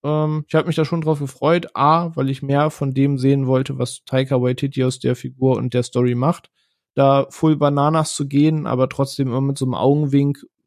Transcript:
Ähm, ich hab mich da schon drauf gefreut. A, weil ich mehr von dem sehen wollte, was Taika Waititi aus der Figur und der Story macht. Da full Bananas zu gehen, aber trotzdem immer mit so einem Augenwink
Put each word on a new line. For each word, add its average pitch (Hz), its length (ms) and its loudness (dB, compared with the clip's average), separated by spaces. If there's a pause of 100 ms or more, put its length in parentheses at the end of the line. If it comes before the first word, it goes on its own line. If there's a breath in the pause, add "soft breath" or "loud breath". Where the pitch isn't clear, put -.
Ähm, 151 440 -2
ich - 80 -2
hab 143 100 2
mich 160 100 -2
da 160 100 0
schon 165 160 -4
drauf 156 180 -2
gefreut. 151 540 -2
A, 160 420 0
weil 135 140 -2
ich 135 120 -6
mehr 143 280 0
von 139 240 -4
dem 139 240 2
sehen 135 300 2
wollte, 131 300 0
was - 280 -6
Taika 131 360 0
Waititi 131 420 -2
aus 127 160 -2
der 127 160 -2
Figur 131 420 -2
und 117 160 -4
der 123 100 0
Story 123 320 0
macht. 135 340 -2 (460)
Da 139 340 4
full 156 280 0
Bananas 147 560 2
zu 143 140 -6
gehen, 147 380 2
aber 127 240 0
trotzdem 135 380 -4
immer 127 140 -2
mit 139 160 -2
so 131 80 -4
einem 127 100 -2
Augenwink 143 680 0 (220)